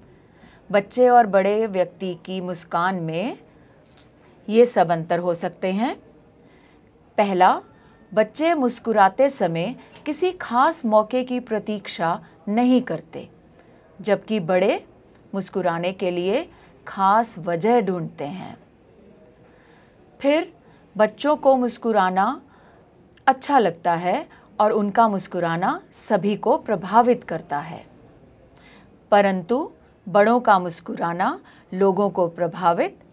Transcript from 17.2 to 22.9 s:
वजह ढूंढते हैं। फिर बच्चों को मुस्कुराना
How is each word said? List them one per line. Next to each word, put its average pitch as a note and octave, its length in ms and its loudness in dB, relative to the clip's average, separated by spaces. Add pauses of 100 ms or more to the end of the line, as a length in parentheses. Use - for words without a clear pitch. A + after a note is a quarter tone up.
वजह F3+ 420 0
ढूंढते F3 420 -6
हैं। - 340 -12 (1600)
फिर D#4+ 320 0 (440)
बच्चों G#3+ 380 0
को C#4 200 2
मुस्कुराना G#3+ 840 0 (880)